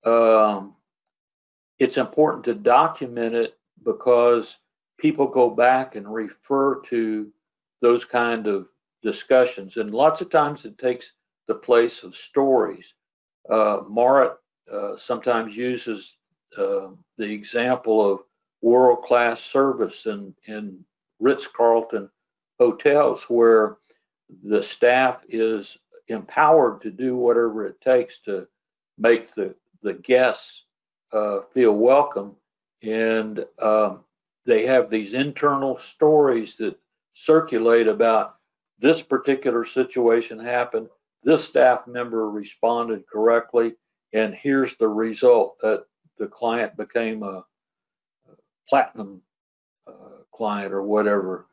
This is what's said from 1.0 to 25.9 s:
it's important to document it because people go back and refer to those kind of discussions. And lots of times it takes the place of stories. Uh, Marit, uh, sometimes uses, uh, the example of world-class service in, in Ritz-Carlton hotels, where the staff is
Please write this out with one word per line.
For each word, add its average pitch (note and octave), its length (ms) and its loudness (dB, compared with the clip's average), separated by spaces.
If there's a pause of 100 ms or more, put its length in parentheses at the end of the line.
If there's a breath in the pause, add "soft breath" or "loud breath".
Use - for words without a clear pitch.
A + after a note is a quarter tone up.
it's C3 180 0
important D3 480 0
to A#2+ 80 -2
document A#2+ 800 -2
it A#2 220 -4 (260)
because A#2+ 720 0 (420)
people D3 280 0
go B2 220 2
back B2+ 460 0
and G#2 180 -14
refer C3+ 680 -4
to A2 500 -4 (500)
those A#2+ 240 2
kind A#2 420 -4
of G2 200 -6 (340)
discussions. A2+ 760 -2
And G#2 160 -8
lots C#3+ 280 0
of F3+ 80 -10
times D3 360 -2
it G#2+ 120 -18
takes B2 340 -6 (360)
the A2 80 -4
place A#2 480 0
of F#2 120 -20
stories. - 760 -2 (560)
Uh, G#2+ 400 0
Marit, B2 440 2 (380)
uh, G2+ 260 -10
sometimes A2+ 600 -4
uses, A#2 580 -8 (420)
uh, G2 320 -4 (280)
the G#2 140 -8
example A2 800 -2
of F#2+ 80 -4 (420)
world-class A#2+ 800 2
service C3+ 640 -2
in, G2+ 300 -10 (100)
in G#2 380 -14 (360)
Ritz-Carlton A#2 880 0 (500)
hotels, C3 640 2
where A2+ 540 2 (680)
the G#2 180 -2
staff B2 680 0
is A2+ 480 -4 (320)